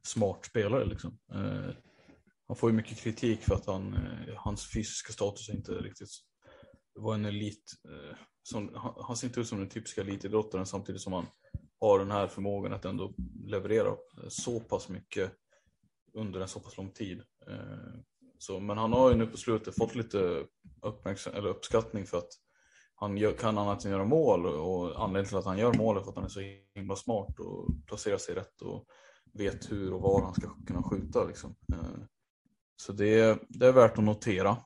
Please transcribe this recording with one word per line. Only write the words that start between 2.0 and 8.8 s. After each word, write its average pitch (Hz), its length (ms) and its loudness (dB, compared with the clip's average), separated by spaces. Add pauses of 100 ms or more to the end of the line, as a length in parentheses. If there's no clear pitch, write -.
han 113 100 -8
får 117 120 4
ju 113 60 6
mycket 110 220 -2
kritik 110 440 0
för - 140 2
att - 100 -4
han, 98 280 -4
eh, 95 420 -6
hans - 380 -6
fysiska - 400 -6
status 101 360 -4
är 104 40 -4
inte 98 180 -8
riktigt, - 380 -8 (880)
var 110 180 -4
en 107 120 -2
elit, 104 460 -6 (180)
eh, 73 280 -16 (260)
som, 107 320 -8
han, - 220 -8